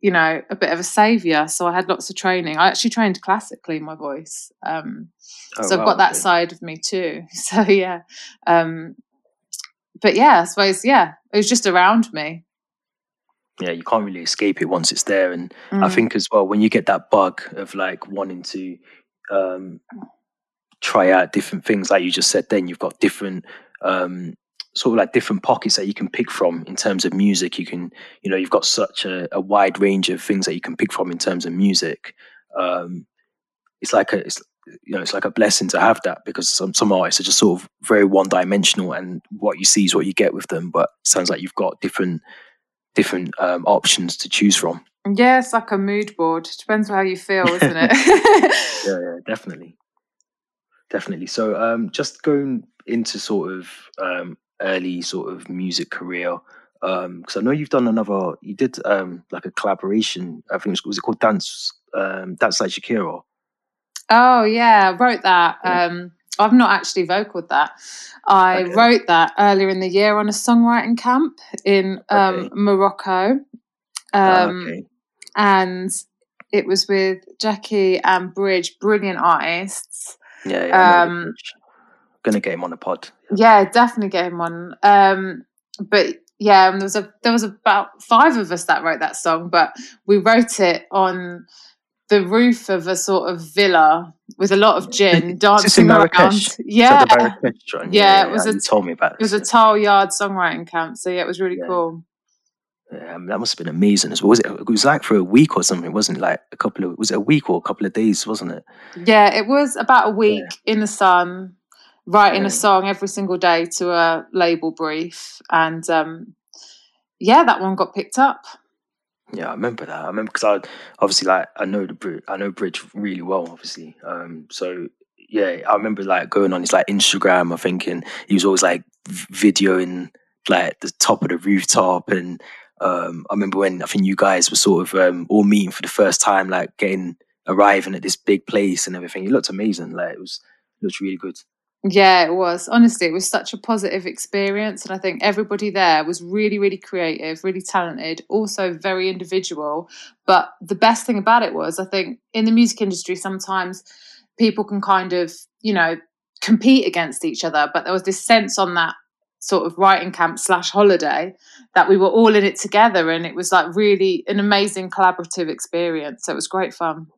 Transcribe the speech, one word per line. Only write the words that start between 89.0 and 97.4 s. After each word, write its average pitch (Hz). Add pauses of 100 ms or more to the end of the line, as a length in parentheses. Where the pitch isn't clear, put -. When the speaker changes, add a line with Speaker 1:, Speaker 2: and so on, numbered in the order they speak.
Speaker 1:
song, 170
but 165 (320)
we 202
wrote 226
it 175
on 180 (640)
the 202
roof 233
of 175
a 185
sort 185
of 170 (120)
villa 170 (240)
with 190
a 196
lot 208
of -
Speaker 2:
Yeah. 180
Speaker 1:
gin, 170
Speaker 2:
Is 202
this 202
in 175
Speaker 1:
dancing -
around. 165
Speaker 2:
Marrakesh? 196
Is -
that -
the 233
Speaker 1:
Yeah. 247 (100)
Speaker 2:
Marrakesh 220